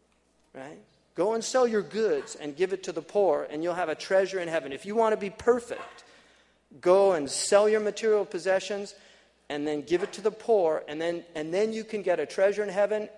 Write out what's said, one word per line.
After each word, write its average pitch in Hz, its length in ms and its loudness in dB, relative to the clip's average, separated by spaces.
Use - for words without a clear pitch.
Right? 143 260 -16
"Go 202 200 0
and 226 100 -4
sell 254 240 2
your 214 140 0
goods 165 520 -2
and 147 220 -10
give 185 160 0
it 190 100 -6
to 185 100 -8
the 156 100 -6
poor, 156 460 0
and 151 140 -6
you'll 170 120 -2
have 170 140 -2
a 151 60 -2
treasure 190 460 0
in 170 80 -4
heaven." 147 240 -4
If 135 120 -10
you 202 120 -6
want 220 160 4
to 214 40 2
be 190 140 -8
perfect, - 720 -2
go 190 320 6
and 143 180 -2
sell 208 380 4
your 214 120 4
material 208 440 0
possessions 190 720 -4
and 147 180 -4
then 151 160 -2
give 170 200 0
it 208 120 -6
to 196 80 -10
the 208 80 2
poor, 180 580 2
and 151 100 -8
then, 170 260 -4
and 160 180 -6
then 220 220 0
you 220 100 -8
can 214 160 -6
get 175 180 0
a 147 60 -2
treasure 196 380 2
in 202 80 -4
heaven 208 360 0